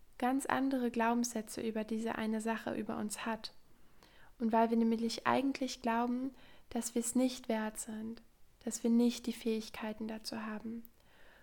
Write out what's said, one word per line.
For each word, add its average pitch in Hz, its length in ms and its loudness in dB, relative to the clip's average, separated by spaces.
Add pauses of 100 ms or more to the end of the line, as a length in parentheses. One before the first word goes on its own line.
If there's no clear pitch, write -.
(180)
ganz 262 280 2
andere 262 440 2
Glaubenssätze 233 720 0
über 220 220 -2
diese 226 320 -2
eine 220 260 -2
Sache 220 340 -2
über 220 220 -4
uns 214 280 -6
hat. 226 280 -6 (840)
Und 226 120 0
weil 226 200 6
wir 226 60 4
nämlich 226 500 2
eigentlich 262 540 2
glauben, 247 520 0 (360)
dass - 260 -4
wir 240 60 2
es - 140 -4
nicht 254 340 2
wert 214 280 -2
sind, 220 440 -10 (420)
dass - 200 -4
wir 233 60 4
nicht 240 380 6
die 233 60 -2
Fähigkeiten 220 760 -4
dazu 220 360 -8
haben. 220 400 -8 (600)